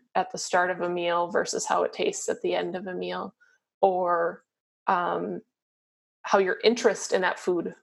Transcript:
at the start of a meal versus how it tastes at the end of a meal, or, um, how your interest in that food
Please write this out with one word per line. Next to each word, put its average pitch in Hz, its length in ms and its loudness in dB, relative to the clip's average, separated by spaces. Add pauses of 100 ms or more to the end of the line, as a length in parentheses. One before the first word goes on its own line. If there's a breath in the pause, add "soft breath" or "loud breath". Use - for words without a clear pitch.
(160)
at 185 160 0
the - 60 -10
start 180 340 2
of 175 100 -4
a 175 80 0
meal 175 380 0
versus - 380 -2
how 180 180 0
it - 100 -2
tastes - 360 -2
at - 120 -4
the 175 140 0
end 175 200 -2
of 185 120 -8
a 185 60 -8
meal, 180 400 -6 (480 soft breath)
or, 180 600 2 (440)
um, 175 540 0 (840)
how - 140 4
your 190 260 2
interest 220 500 2
in 190 80 2
that 185 180 0
food 180 440 -2